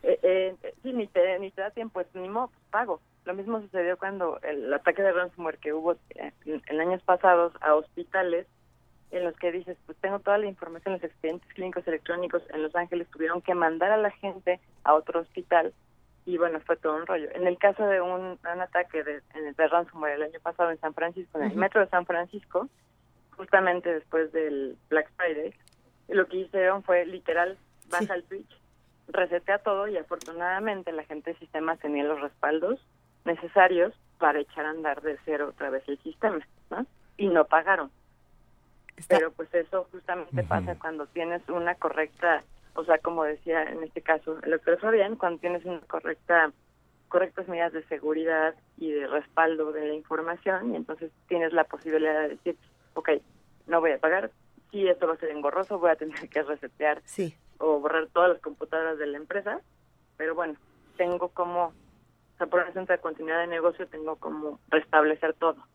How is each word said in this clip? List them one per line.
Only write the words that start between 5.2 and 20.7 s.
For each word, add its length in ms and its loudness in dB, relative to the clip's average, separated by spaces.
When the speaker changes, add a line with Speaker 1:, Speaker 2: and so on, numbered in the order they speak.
Speaker 1:
que 160 -6
hubo, 200 0
eh, 160 -12
en, 220 -6
en 120 -4
años 240 0
pasados 480 6
a 140 6
hospitales, 720 -2
en 140 -4
los 100 -4
que 160 -2
dices, 240 -8
"Pues 120 -16
tengo 220 -4
toda 180 2
la 80 0
información, 480 -8
los 100 -6
expedientes 500 -8
clínicos 340 -8
electrónicos", 540 -2
en 100 -4
Los 120 -4
Ángeles 340 -2
tuvieron 320 -4
que 120 0
mandar 380 2
a 60 4
la 140 2
gente 480 -4
a 100 6
otro 260 2
hospital, 540 0
y 120 -4
bueno, 240 0
fue 160 0
todo 180 -2
un 120 -6
rollo. 260 -2
En 140 -2
el 100 2
caso 280 4
de 160 4
un, 200 -4
un 200 -6
ataque 420 -2
de, 180 -8
en 120 -8
el 80 -10
de 120 4
ransomware 480 0
el 80 -4
año 180 -8
pasado 300 0